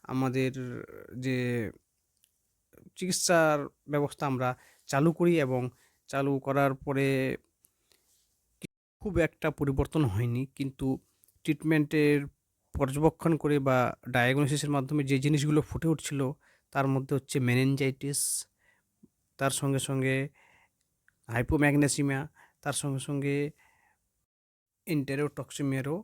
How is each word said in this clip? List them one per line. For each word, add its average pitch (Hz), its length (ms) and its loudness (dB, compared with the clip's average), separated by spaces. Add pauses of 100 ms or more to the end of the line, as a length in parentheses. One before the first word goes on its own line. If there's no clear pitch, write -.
আমাদের 131 500 -2 (640)
যে 123 520 -2 (1300)
চিকিৎসার 160 720 2 (200)
ব্যবস্থা 147 380 -2
আমরা 127 300 -2 (300)
চালু 147 260 4
করি 170 280 4
এবং 127 300 -2 (380)
চালু 139 300 -2
করার 135 360 2
পরে 135 640 0 (1600)
খুব 180 180 -2
একটা 156 320 0
পরিবর্তন 143 540 0
হয়নি, 120 420 0 (100)
কিন্তু 135 300 -6 (560)
ট্রিটমেন্টের 151 840 2 (520)
পর্যবেক্ষণ 151 580 2
করে 147 220 2
বা 127 380 2 (120)
ডায়াগনোসিসের 135 600 2
মাধ্যমে 143 340 0
যে 135 140 2
জিনিসগুলো 151 440 2
ফুটে - 260 -4
উঠছিল, 151 320 -2 (520)
তার 139 140 0
মধ্যে 135 280 0
হচ্ছে - 260 -4
মেনিনজাইটিস, 135 1080 0 (920)
তার 135 120 0
সঙ্গে 139 280 -2
সঙ্গে 135 500 -2 (1000)
হাইপোম্যাগনেসিমিয়া, 143 1000 2 (340)
তার 143 100 -4
সঙ্গে 135 280 -4
সঙ্গে 143 500 -4 (1400)
এন্টেরোটক্সিমিয়ারও 139 1160 -4